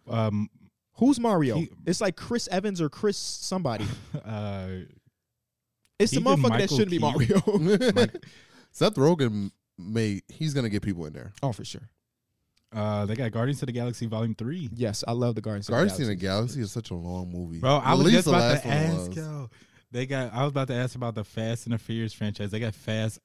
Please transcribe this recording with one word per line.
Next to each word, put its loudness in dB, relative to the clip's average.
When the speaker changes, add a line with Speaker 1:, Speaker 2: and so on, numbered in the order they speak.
Speaker 1:
um, 0
Speaker 2:
Who's 6
Mario? 2
Speaker 1:
Ke- -6
Speaker 2:
It's, 0
like, 0
Chris -4
Evans -2
or 0
Chris -2
somebody. -4
Speaker 1:
<laughs> -10
Uh, -6
Speaker 2:
It's 2
the 2
Speaker 1:
Keegan 4
Speaker 2:
motherfucker 4
that 6
Speaker 1:
Michael 2
Speaker 2:
shouldn't 4
be 2
Speaker 1:
Key. 0
Speaker 2:
Mario. 4
<laughs> 4
Speaker 3:
<laughs> 2
Mike-, 2
Seth 2
Rogen 2
may, -2
he's -4
gonna 0
get -2
people -4
in -10
there. -14
Speaker 2:
Oh, -2
for -10
sure. -14
Speaker 1:
Uh, 0
they -2
got -2
Guardians -2
of -6
the -4
Galaxy -4
Volume -2
three. -8
Speaker 2:
Yes, -4
I -4
love 0
the -6
Guardians -6
of -2
the 2
Speaker 3:
Guardians 2
of 0
the 0
Speaker 2:
Galaxy. -2
Speaker 3:
Galaxy -4
is -6
such -8
a -8
long -6
movie. -8
Speaker 1:
Bro, 4
I 4
Speaker 3:
At 6
Speaker 1:
was 6
Speaker 3:
least 8
Speaker 1:
just 6
Speaker 3:
the 2
Speaker 1:
about 6
Speaker 3:
last 2
Speaker 1:
to -6
Speaker 3:
one 2
Speaker 1:
ask, 0
Speaker 3:
was. -8
Speaker 1:
yo. -10
They -6
got, -4
I -2
was 2
about -2
to -2
ask -2
about -4
the -4
Fast -6
and -2
the 0
Furious -6
franchise. -4
They -4
got -4
Fast -2